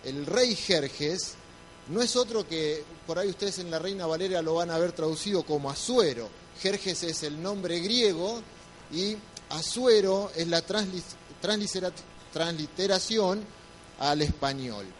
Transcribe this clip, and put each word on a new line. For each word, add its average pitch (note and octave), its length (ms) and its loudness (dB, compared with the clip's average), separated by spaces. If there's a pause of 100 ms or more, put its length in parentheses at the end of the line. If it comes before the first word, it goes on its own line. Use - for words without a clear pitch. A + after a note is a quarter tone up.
el C#3 220 -6
rey A#3 300 4
Jerjes D3+ 760 0 (560)
no G3+ 140 0
es A#3 120 2
otro A3+ 320 0
que, D#3 380 -2 (220)
por E3 120 -2
ahí G3+ 120 0
ustedes F#3+ 300 -4
en F3 100 -8
la D#3+ 80 -2
Reina F#3 280 -4
Valera E3+ 360 0
lo D#3+ 140 2
van F3 140 0
a D#3+ 80 0
ver E3+ 140 2
traducido D#3+ 500 0
como C#3+ 280 0
Asuero. C#3 580 2 (320)
Jerjes F#3+ 440 0
es D#3+ 180 -4
el D3+ 200 -6
nombre F3+ 380 -2
griego G#3+ 600 2 (500)
y G3 240 -2 (320)
Asuero G3 880 4
es E3 120 -2
la A3 180 2
transli-, F#3 360 -2 (380)
translisera-, F#3+ 520 -2 (380)
transliteración F#3+ 1300 0 (360)
al D3 240 4
español. C3 640 -2 (140)